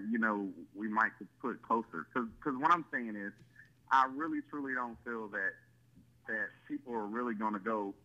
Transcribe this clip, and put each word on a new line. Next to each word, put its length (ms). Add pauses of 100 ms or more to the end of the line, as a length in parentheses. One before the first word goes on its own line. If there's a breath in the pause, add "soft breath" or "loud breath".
(120)
you 80
know, 300 (260)
we 120
might 300
could 100 (140)
put 220
closer. 500
'Cause, 140 (160)
'cause 140
what 140
I'm 220
saying 220
is, 160 (600 soft breath)
I 220
really, 260 (120)
truly 240
don't 280
feel 260
that, 240 (760)
that 220 (180)
people 260
are 140
really 260
gonna 240
go 480